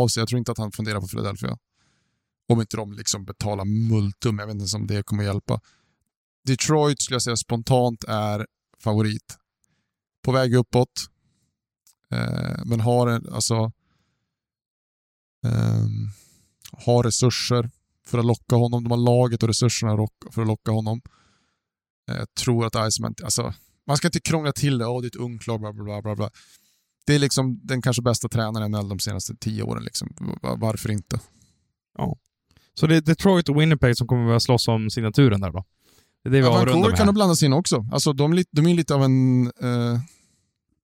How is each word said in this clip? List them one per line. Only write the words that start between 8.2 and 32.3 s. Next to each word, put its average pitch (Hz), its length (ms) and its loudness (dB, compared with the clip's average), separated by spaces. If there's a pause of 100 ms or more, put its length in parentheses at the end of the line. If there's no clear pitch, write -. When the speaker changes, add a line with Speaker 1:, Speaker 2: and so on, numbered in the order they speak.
Speaker 1:
favorit. 107 600 -2 (840)
På 127 80 0
väg 127 220 2
uppåt. - 560 2 (1000)
Eh, 50 540 -4
men 117 160 -2
har 120 280 2
en, 117 240 -2
alltså, 113 400 -2 (1700)
ehm, 104 640 0 (640)
har 120 300 2
resurser 120 680 0 (360)
för 120 120 -2
att 117 60 0
locka 120 320 0
honom. 120 280 0
De 117 60 -4
har 120 80 0
laget 120 440 2
och 113 60 2
resurserna 113 480 0
rock-, - 380 -6
för 113 80 -4
att 110 60 0
locka 110 220 -4
honom. 110 300 -4 (1120)
Eh, - 60 -8
jag - 180 -10
tror 117 320 0
att 110 220 -2
Iceman, 113 260 -4 (100)
alltså, 120 300 -4 (320)
man 143 100 0
ska 170 120 0
inte - 120 -2
krångla 151 320 -2
till 139 260 0
det. 113 80 -2
"Åh, 123 140 -4
det 123 60 -8
är - 20 -6
ett - 80 -14
ungt 120 300 -8
lag, 113 140 -4
bla, 107 120 -10
bla, 104 120 -12
bla, 104 180 -8
bla, 107 140 -4
bla." 104 140 -4 (760)
Det 143 80 6
är 147 40 6
liksom 131 440 0
den 127 200 -4
kanske 120 200 0
bästa 120 260 0
tränaren 110 340 -2
i 107 40 -2
N 107 80 -2
H 107 60 -2
L 101 80 -6
de 98 100 -6
senaste 101 380 -6
tio 107 260 -6
åren, 57 220 -6
liksom. - 300 -8 (280)
Va-, 62 140 -4
varför 110 340 -4
inte? - 300 -6 (760)
Speaker 2:
Ja. - 180 -4 (580)